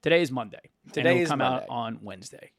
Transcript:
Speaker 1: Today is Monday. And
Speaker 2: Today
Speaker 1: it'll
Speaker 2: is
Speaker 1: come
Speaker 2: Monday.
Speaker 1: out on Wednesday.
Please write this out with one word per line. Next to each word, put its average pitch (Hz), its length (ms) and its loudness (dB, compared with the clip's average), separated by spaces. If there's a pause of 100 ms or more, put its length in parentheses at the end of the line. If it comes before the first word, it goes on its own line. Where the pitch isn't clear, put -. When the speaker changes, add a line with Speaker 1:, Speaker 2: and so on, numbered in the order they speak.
Speaker 1:
Today 170 200 4
is 143 100 0
Monday. 117 300 -8 (240)
And - 80 -20
Speaker 2:
Today 151 180 2
Speaker 1:
it'll 180 120 4
Speaker 2:
is 160 60 0
Speaker 1:
come 143 100 0
Speaker 2:
Monday. 127 240 0
Speaker 1:
out - 60 -14
on 113 320 -6
Wednesday. 95 580 -16